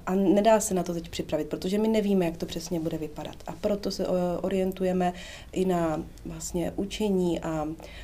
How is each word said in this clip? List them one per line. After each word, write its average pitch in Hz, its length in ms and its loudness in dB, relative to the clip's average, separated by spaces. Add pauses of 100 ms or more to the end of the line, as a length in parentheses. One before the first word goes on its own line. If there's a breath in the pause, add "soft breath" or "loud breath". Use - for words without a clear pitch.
a 185 80 0
nedá 202 460 8
se 202 140 0
na 180 80 2
to 175 120 -4
teď 170 140 -6
připravit, 151 400 -2
protože 185 300 -2
my 220 100 2
nevíme, 202 360 4
jak 165 120 0
to 175 100 -4
přesně 170 340 -4
bude 160 180 -2
vypadat. 151 360 -10 (120)
A 165 140 -8
proto 202 300 0
se, 190 160 -4
eh, 180 360 0
orientujeme 185 680 0 (400 loud breath)
i 185 120 0
na 170 380 2 (220)
vlastně 165 520 -4
učení 190 640 0
a 156 280 -2 (360 loud breath)